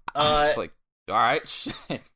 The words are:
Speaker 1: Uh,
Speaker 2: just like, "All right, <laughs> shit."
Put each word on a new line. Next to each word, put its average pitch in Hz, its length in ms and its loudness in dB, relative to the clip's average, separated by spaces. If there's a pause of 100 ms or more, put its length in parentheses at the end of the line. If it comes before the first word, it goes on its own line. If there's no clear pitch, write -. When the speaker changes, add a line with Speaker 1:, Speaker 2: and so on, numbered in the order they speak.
(140)
Speaker 1:
Uh, 151 320 4
Speaker 2:
just 147 120 2
like, 90 140 -6 (360)
"All 95 80 0
right, 120 320 2
<laughs> - 0 -
shit." - 260 -8 (420)